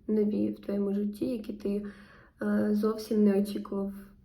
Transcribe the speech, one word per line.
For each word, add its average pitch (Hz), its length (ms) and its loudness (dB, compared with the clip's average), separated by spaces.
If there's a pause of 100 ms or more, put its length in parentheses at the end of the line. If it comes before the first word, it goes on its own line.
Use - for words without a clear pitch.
нові 208 440 2
в 208 80 -10
твоєму 202 340 -2
житті, 208 320 -2
які 240 280 -4
ти, 208 320 -4 (560)
е, 208 320 2
зовсім 214 500 2
не 202 180 6
очікував 196 520 -4 (320)